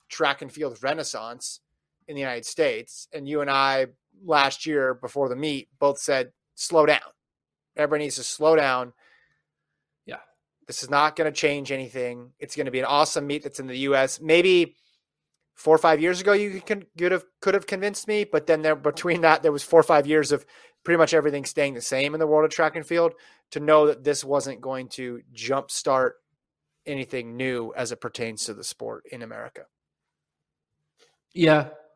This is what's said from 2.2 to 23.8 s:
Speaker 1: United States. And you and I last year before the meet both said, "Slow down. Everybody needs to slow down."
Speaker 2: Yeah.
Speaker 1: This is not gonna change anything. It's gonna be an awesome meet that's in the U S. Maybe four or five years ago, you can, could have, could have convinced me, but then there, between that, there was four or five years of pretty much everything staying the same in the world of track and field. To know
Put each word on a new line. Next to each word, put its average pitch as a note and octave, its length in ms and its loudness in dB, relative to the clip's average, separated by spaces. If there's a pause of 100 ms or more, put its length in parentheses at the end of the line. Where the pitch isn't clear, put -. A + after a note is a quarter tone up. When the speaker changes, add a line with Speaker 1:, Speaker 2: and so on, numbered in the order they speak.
Speaker 1:
United B2 260 -8
States. B2+ 680 -4
And C#3 160 -12
you D3 140 -2
and C#3 80 -2
I C3+ 380 2 (360)
last D3 420 2
year C#3 280 0
before C3 340 -4
the B2 80 -8
meet C#3+ 320 -6 (100)
both C#3+ 200 2
said, C3 340 -2 (220)
"Slow D#3 320 2
down. D3 140 4 (760)
Everybody D3 280 0
needs C3+ 120 -6
to B2+ 80 -10
slow D#3 320 2
down." B2+ 380 0 (1120)
Speaker 2:
Yeah. - 140 -16 (460)
Speaker 1:
This - 160 -10
is B2+ 60 -12
not D3 280 2
gonna D#3 160 0
change C#3+ 380 -2
anything. B2 680 -8
It's C#3 180 -16
gonna C#3 140 -6
be B2+ 80 -4
an B2+ 80 -2
awesome D3 400 2
meet C#3+ 160 -4
that's - 180 -12
in C3 60 -12
the B2+ 120 -10
U C#3 160 0
S. C3+ 260 0
Maybe F3 560 4 (800)
four D#3 200 4
or D#3 40 8
five D#3 220 4
years F3+ 200 0
ago, G3 120 4
you G3+ 280 0
can, G3+ 260 -8 (100)
could F3 160 0
have, F3+ 120 -2 (160)
could F#3+ 140 2
have G3 120 -2
convinced G3+ 420 -6
me, G#3 160 -2
but D3+ 220 -2
then D#3 160 2
there, D#3 140 2
between D#3 460 -2
that, D#3 200 6
there D#3 100 4
was C#3+ 120 -4
four E3 160 6
or - 20 10
five D3 240 4
years D3+ 240 0
of C#3+ 160 -2 (380)
pretty F3 140 2
much E3 160 4
everything C#3+ 300 0
staying C#3 300 -2
the A#2+ 60 -12
same C#3 340 -2
in D#3 60 -4
the D#3+ 60 0
world D3+ 180 4
of D#3 60 2
track D#3 260 -2
and D3+ 100 -10
field. E3+ 260 0 (380)
To D3 100 -8
know D3+ 280 6